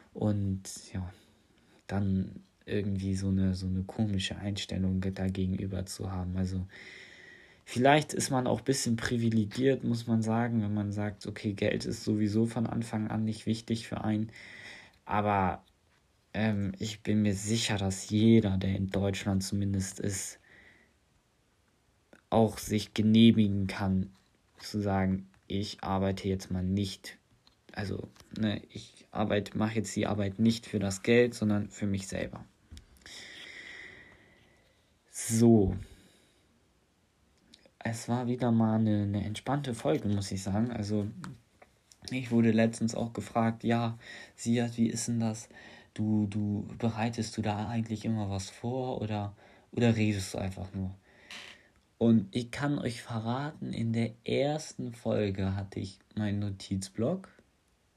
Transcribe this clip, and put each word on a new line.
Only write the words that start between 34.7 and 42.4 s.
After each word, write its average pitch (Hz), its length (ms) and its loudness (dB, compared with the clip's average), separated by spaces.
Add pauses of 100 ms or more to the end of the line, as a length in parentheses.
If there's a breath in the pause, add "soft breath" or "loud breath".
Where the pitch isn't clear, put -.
So. 113 640 6 (2000 loud breath)
Es 113 300 -4
war 120 180 0
wieder 120 260 2
mal 110 260 4
eine, 107 260 4
eine 101 200 0
entspannte 127 500 -4
Folge, 143 340 0
muss 101 240 -2
ich 95 100 -4
sagen. 107 280 0
Also, 104 360 -2 (1040)
ich 123 200 -6
wurde 117 200 6